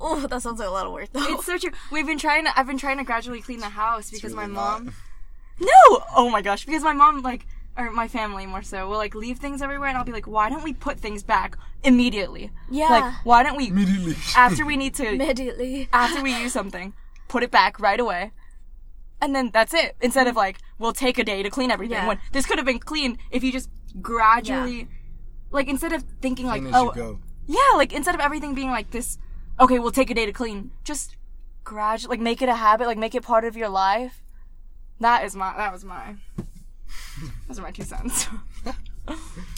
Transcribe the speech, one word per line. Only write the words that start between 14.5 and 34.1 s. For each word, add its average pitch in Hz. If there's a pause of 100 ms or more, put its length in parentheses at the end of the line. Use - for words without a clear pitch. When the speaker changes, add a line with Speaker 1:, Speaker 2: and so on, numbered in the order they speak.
Speaker 2:
we 294
need 269
to 269
Speaker 1:
<laughs> 214
Immediately. 254
Speaker 2:
after 247
we 262
use 240
something, 190 (340)
put -
it -
back 202
right 208
away. 202 (880)
And 285
then 254
that's 220
it. 311
Instead 254
of, 240
like, 196 (220)
we'll 220
take 247
a 233
day 202
to 202
clean 254
everything. 220
Speaker 1:
Yeah. 196
Speaker 2:
When 202 (140)
this 269
could 415
have 302
been 247
cleaned 285 (120)
if 247
you 262
just 254 (320)
gradually 233
Speaker 1:
Yeah. 233 (640)
Speaker 2:
like, 277
instead 311
of 320 (180)
thinking, 254
like, 240
Speaker 3:
Clean 135
as 254
you 240
Speaker 2:
"Oh," -
Speaker 3:
go. 107 (280)
Speaker 2:
Yeah, 494
like, 277
instead 294
of 311
everything 285
being 262
like 226
this, - (400)
"Okay, 247
we'll 233
take 262
a 240
day 226
to 202
clean." 220 (140)
Just - (480)
gradu-, 214
like, 226
make 233
it 262
a 240
habit, 226
like, 233
make 220
it 240
part 226
of 220
your 226
life. 196 (800)